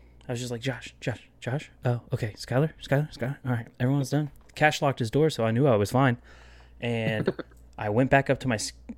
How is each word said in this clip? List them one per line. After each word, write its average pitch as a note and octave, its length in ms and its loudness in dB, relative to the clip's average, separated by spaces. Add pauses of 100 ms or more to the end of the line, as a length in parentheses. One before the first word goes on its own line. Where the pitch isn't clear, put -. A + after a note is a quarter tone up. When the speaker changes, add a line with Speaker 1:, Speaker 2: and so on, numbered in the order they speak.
(260)
Speaker 1:
I C3 60 -6
was A#2+ 80 -4
just B2 100 -8
like, A#2+ 120 -6
"Josh, B2+ 380 -8
Josh, - 280 -8 (120)
Josh. C3 300 -6 (140)
Oh, A#2+ 160 0 (120)
okay. A2+ 240 -4
Skylar, C#3 360 0 (100)
Skylar, D3 340 0
Skylar. C3 280 -6
All B2+ 80 -2
right, A#2 140 -4 (120)
everyone's C3 320 0
done." D3 200 -2 (240)
Cash D3+ 280 2
locked C#3 180 0
his A2+ 100 -2
door, D3+ 200 4
so A#2 140 -2
I A2+ 60 2
knew A#2+ 160 2
I A#2+ 100 6
was G2+ 140 2
fine. B2 260 4 (640)
And A2+ 500 0 (260)
Speaker 2:
<laughs> - 220 -20
Speaker 1:
I A2 120 -4
went A#2+ 200 2
back C#3 200 4
up C3+ 100 2
to C3 80 -2
my A#2+ 80 4
s-, - 160 -6 (260)